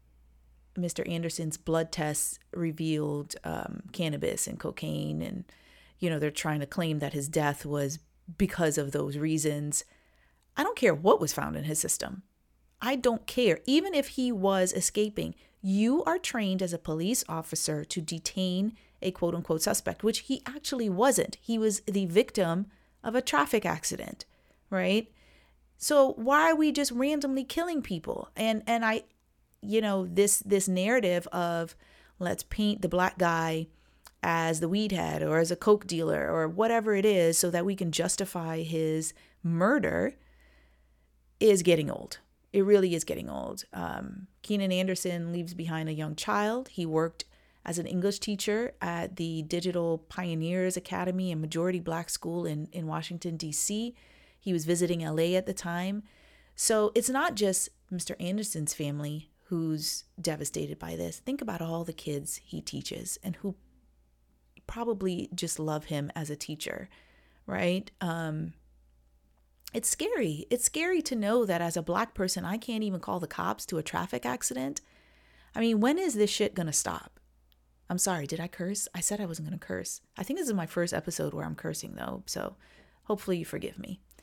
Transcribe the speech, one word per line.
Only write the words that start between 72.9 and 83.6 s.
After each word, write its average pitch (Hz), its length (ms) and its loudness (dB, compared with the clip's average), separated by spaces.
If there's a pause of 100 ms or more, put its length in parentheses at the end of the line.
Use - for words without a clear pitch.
call 185 200 -4
the 165 80 -6
cops 202 400 -4
to 175 100 -2
a 156 60 -2
traffic 180 420 -4
accident. 254 560 -4 (720)
I 220 60 -4
mean, 226 200 4
when 277 200 4
is 330 160 0
this 208 140 4
shit - 260 0
gonna 160 180 -2
stop? - 460 -4 (680)
I'm 175 120 -2
sorry, 170 260 0
did 160 140 -4
I 170 80 -6
curse? 190 480 -6
I 175 40 -6
said 208 220 -2
I 202 40 -4
wasn't 160 220 -6
gonna 185 120 -6
curse. - 420 -8 (160)
I 294 60 -6
think 294 160 -4
this 311 80 -2
is 220 80 0
my 170 100 0
first 170 280 -2
episode 156 400 -4
where 156 120 -6
I'm 160 100 -8
cursing, - 400 -8
though, - 300 -8
so - 300 -8 (480)
hopefully 196 340 -2
you 160 80 -6
forgive - 320 -8